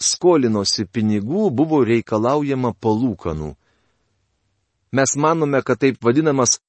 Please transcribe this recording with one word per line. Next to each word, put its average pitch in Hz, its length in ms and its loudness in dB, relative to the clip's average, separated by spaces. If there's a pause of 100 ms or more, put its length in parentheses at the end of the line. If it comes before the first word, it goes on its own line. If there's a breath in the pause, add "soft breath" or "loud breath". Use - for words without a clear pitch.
skolinosi 117 880 0
pinigų, 110 600 -2
buvo 143 340 2
reikalaujama 123 880 0
palūkanų. 92 840 -4 (1400)
Mes 135 240 0
manome, 151 460 0
kad 123 180 -2
taip 135 200 0
vadinamas 135 680 2